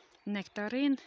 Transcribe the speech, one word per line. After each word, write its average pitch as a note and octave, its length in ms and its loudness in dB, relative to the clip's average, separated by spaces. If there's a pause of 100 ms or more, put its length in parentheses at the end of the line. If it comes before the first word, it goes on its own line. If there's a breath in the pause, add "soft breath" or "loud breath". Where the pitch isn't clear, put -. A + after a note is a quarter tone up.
(260 loud breath)
нектарин. G#3+ 800 0